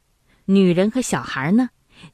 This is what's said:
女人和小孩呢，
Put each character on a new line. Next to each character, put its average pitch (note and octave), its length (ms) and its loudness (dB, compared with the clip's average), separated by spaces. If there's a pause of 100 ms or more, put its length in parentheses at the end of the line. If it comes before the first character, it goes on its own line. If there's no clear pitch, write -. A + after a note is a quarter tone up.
(460)
女 F#3+ 260 4
人 F#3 200 0
和 C4 100 -4
小 C#3+ 220 -4
孩 C#3 300 -6
呢， B3 160 0 (440)